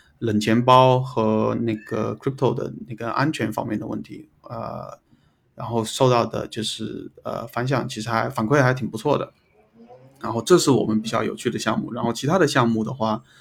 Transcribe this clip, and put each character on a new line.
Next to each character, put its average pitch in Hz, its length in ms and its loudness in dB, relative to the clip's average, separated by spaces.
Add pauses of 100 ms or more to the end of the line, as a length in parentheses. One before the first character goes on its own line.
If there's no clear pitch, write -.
(180)
冷 110 200 0
钱 127 240 2
包 127 380 8
和 110 600 0
那 113 120 -2
个 110 420 -6
crypto 135 380 0
的 - 180 -8 (140)
那 110 80 -12
个 113 160 -8
安 143 220 0
全 113 180 -4
方 110 160 -6
面 110 140 -4
的 113 60 -8
问 110 160 -8
题， - 260 -16 (140)
呃， - 560 -10 (560)
然 123 120 -10
后 117 160 0
受 127 280 2
到 117 160 4
的 113 200 -6
就 - 160 -8
是， 110 480 -8 (140)
呃， 117 220 -8
反 120 200 -6
响 127 220 -2
其 110 140 -8
实 117 80 -8
还， 113 180 0
反 120 180 -2
馈 139 160 4
还 127 120 4
挺 117 140 -4
不 113 100 -8
错 147 180 0
的。 - 160 -6 (880)
然 110 120 -6
后 113 80 -2
这 175 160 6
是 156 140 4
我 120 140 4
们 107 180 2
比 - 60 -8
较 113 160 -2
有 104 100 -4
趣 113 160 -4
的 110 80 -8
项 110 180 -2
目。 107 160 -6
然 117 120 -4
后 117 80 0
其 131 160 -4
他 180 100 2
的 170 80 6
项 135 220 2
目 110 160 0
的 123 100 -6
话， 110 300 -2 (160)